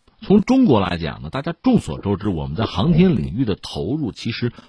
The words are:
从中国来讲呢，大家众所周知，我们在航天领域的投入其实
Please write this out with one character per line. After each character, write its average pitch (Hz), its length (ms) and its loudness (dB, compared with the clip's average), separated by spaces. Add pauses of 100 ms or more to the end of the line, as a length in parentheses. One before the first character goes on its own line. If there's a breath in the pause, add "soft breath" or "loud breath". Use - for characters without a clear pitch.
(200)
从 208 220 4
中 254 240 4
国 123 120 6
来 87 200 -2
讲 67 220 -8
呢， 69 100 -12
大 135 120 -6
家 170 100 -6 (100)
众 247 180 4
所 131 200 -6
周 101 160 0
知， 101 120 -4
我 78 180 -2
们 69 80 -6
在 110 100 -2
航 120 280 0
天 165 240 4
领 71 180 -6
域 131 100 -2
的 101 120 -2
投 131 400 -6
入 131 160 -6
其 - 180 -10
实 120 220 -6 (160 loud breath)